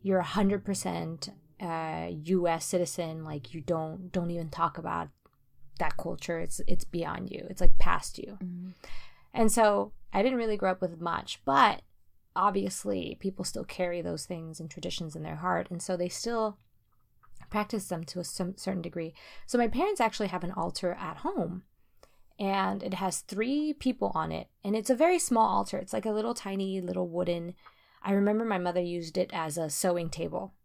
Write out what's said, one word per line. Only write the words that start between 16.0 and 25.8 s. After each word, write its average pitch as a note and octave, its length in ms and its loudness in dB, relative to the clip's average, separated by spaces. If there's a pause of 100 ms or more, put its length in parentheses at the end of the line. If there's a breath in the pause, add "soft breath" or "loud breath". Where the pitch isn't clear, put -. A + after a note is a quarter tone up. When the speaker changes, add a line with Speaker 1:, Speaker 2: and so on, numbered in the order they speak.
Speaker 1:
still A3 480 -4 (920)
practice G#3 400 -4
them E3+ 160 -6
to - 160 -10
a - 20 -6
some, F#3 340 -6
certain F#3+ 240 -4
degree. E3+ 320 -8 (320 loud breath)
So - 120 -2
my A#3+ 100 4
parents F4+ 320 0
actually A3 280 0
have F3+ 180 -6
an F3+ 60 -4
altar F3 480 -4
at E3 180 -8
home, F#3 460 -4 (760 soft breath)
and G3 440 -2
it F#3+ 120 -6
has F#3 260 -4
three C#4 520 -2
people B3 420 -2
on D#3+ 160 -2
it. D#3+ 160 -8 (160)
And G3+ 120 -2
it's A3 140 -4
a B3+ 60 6
very E4 240 4
small A3+ 280 2
altar. G3 300 -2
It's, - 160 -8